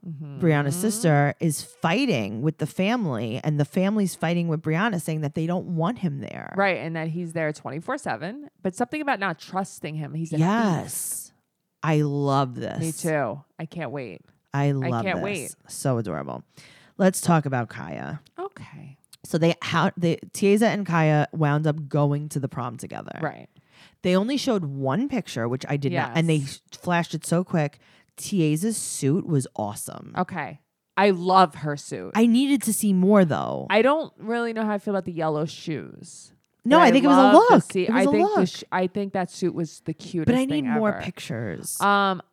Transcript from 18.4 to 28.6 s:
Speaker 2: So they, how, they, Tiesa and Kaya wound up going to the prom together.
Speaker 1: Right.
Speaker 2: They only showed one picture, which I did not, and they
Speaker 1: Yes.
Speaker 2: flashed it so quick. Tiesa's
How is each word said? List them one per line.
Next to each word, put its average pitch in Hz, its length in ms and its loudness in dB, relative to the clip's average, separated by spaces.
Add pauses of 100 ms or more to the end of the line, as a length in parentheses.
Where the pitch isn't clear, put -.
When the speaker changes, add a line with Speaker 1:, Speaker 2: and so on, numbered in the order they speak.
Speaker 2:
So - 160 -4
they, 165 220 2
how, 170 360 0
they, 170 180 2 (180)
Tiesa 208 340 4
and 202 180 0
Kaya 156 480 4
wound 151 340 0
up 151 220 -4
going 147 400 0
to 147 100 -6
the 131 80 -4
prom 120 300 -8
together. 52 440 -12
Speaker 1:
Right. 147 260 -8 (560)
Speaker 2:
They 180 120 2
only 226 220 2
showed 214 280 0
one 139 440 -2
picture, 165 380 -4
which 127 200 -4
I 143 100 -2
did 143 140 -2
not, 151 240 -2
and 165 140 2
they 160 80 4
Speaker 1:
Yes. 139 240 -6 (100)
Speaker 2:
flashed 170 440 -2
it 156 100 -10
so 170 180 0
quick. 151 360 -2 (380)
Tiesa's 170 600 0